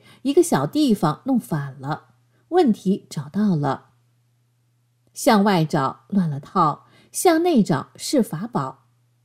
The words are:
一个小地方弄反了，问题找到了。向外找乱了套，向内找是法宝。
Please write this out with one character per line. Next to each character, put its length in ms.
一 100
个 120
小 240
地 260
方 320
弄 140
反 420
了， 280
问 220
题 380
找 200
到 260
了。 380
向 280
外 220
找 440
乱 200
了 100
套， 460
向 300
内 220
找 320
是 260
法 240
宝。 400